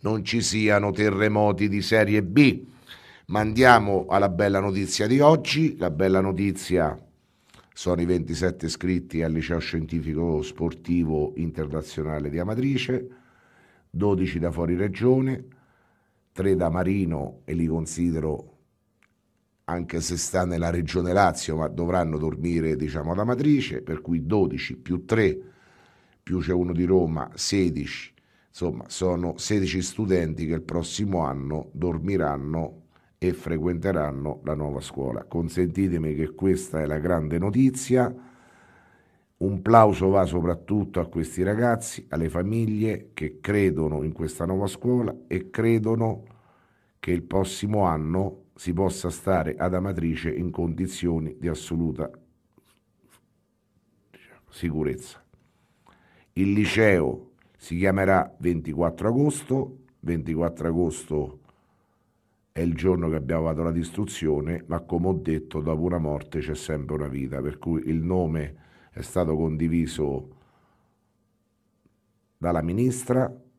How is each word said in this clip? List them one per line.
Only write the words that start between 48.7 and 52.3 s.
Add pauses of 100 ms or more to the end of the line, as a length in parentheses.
possa
stare
ad
Amatrice
in
condizioni
di
assoluta (2500)